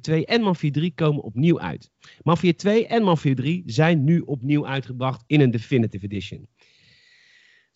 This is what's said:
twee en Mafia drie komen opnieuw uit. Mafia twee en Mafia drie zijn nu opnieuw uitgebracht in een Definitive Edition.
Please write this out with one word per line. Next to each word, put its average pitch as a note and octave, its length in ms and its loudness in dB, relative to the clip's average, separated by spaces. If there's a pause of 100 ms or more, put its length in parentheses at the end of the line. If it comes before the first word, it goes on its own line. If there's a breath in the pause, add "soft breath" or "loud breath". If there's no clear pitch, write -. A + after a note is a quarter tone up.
twee D#3 260 -2
en A#3 160 0
Mafia F3+ 280 0
drie D#3 240 -2
komen D3+ 280 0
opnieuw C#3 380 0
uit. - 300 -10 (320 loud breath)
Mafia F3 340 2
twee G#3+ 300 0
en A#3 160 0
Mafia D#3+ 320 2
drie D3 320 -2
zijn D3+ 380 2
nu D#3+ 160 4
opnieuw C#3+ 460 -2
uitgebracht C3 600 -6
in D3+ 140 4
een C3+ 100 6
Definitive A2 540 -2
Edition. G2+ 420 -10 (1300 soft breath)